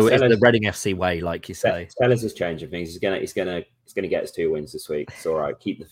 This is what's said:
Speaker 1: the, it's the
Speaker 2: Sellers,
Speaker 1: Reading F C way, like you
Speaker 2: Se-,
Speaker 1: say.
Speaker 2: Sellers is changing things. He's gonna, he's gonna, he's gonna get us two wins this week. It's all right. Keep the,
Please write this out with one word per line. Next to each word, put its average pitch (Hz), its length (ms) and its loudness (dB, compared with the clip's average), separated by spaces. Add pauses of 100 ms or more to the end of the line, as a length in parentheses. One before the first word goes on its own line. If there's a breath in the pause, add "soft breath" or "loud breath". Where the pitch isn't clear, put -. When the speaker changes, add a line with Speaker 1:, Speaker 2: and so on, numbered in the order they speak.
Speaker 1:
the, - 20 6
it's 131 140 6
the 123 60 6
Speaker 2:
Sellers, 110 140 6
Speaker 1:
Reading 117 240 6
F 101 100 0
C 101 180 -2
way, 90 280 0
like 85 260 -6
you 92 80 -10
Speaker 2:
Se-, 113 140 0
Speaker 1:
say. 87 280 -4
Speaker 2:
Sellers 123 280 2
is 104 80 -6
changing 85 380 -6
things. 87 180 -8
He's 87 80 -14
gonna, 95 220 -2
he's - 140 -6
gonna, 90 300 -4 (220)
he's - 80 -20
gonna 98 160 -4
get 82 140 0
us - 80 -10
two 82 200 -2
wins 76 220 -6
this - 160 -12
week. 73 220 -6
It's - 140 -20
all 82 120 -2
right. 73 200 -4
Keep - 220 -8
the, - 120 -18